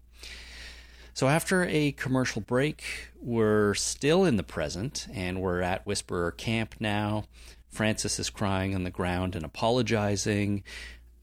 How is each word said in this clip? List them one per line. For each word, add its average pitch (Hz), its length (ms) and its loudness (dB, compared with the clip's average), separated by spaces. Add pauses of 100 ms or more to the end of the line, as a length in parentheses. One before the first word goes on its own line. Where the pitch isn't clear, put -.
(1160)
So 135 120 2
after 170 380 4
a 151 280 2
commercial 127 500 0
break, - 640 -2 (120)
we're 107 540 4
still 160 500 2
in 139 120 6
the 90 60 2
present, - 720 -4
and 92 280 -4
we're 90 220 0
at 90 240 -2
Whisperer 87 460 -2
Camp 113 460 -2
now. 104 460 -2 (460)
Francis 107 480 0
is 107 120 -4
crying 98 440 0
on 92 100 -2
the 90 60 -4
ground 92 440 -2
and 82 100 -6
apologizing. 104 1200 0 (600)